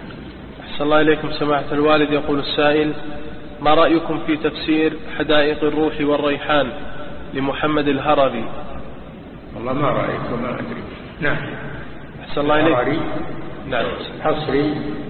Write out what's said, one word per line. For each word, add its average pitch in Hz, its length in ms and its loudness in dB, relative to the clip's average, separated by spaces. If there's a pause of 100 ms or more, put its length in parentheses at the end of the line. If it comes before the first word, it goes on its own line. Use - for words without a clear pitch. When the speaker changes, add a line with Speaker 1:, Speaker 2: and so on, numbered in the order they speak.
(600)
Speaker 1:
أحسن - 240 -4
الله 151 160 6
إليكم 156 300 4
سماحة 147 420 0
الوالد. 147 400 4
يقول 147 260 0
السائل: 151 540 2 (680)
ما 151 120 6
رأيكم 160 520 4
في 156 100 2
تفسير 156 560 0 (260)
حدائق 151 460 4
الروح 151 360 0
والريحان 143 680 2 (680)
لمحمد 143 540 0
الهرري؟ 135 560 2 (1120)
Speaker 2:
والله 117 160 -4
ما 147 180 2
رأيت 107 420 -2
وما 120 220 -4
أدري. - 280 -8 (380)
نعم. 147 160 2 (960)
Speaker 1:
أحسن 147 100 0
الله 151 200 6
إليك. 156 80 6
Speaker 2:
الهرري. 139 320 2 (720)
Speaker 1:
نعم. 117 140 0 (380)
Speaker 2:
حصري. 147 520 0 (360)